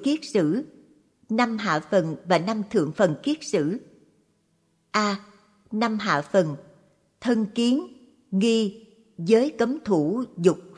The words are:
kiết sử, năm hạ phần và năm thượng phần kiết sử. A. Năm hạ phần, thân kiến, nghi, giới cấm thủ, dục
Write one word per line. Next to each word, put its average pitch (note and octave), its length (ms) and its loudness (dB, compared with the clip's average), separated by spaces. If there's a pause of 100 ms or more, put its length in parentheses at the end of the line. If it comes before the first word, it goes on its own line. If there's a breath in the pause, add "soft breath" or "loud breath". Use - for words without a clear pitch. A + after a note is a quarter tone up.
kiết D4 180 0
sử, F#3+ 420 0 (640)
năm A3+ 300 0
hạ F3 220 -2 (100)
phần D#3+ 260 2 (120)
và F3 100 4
năm G#3 320 -2
thượng D#3 220 0
phần F3 300 2
kiết D4 180 -2
sử. F3 400 -2 (1080)
A. G#3 340 -2 (480)
Năm A3 260 -2
hạ F3 240 0
phần, D#3+ 340 0 (640)
thân A3 340 0
kiến, B3 320 0 (440)
nghi, G#3+ 560 0 (320)
giới A3 320 4
cấm C4 340 -2
thủ, F#3+ 400 0 (120)
dục F3 220 2 (200)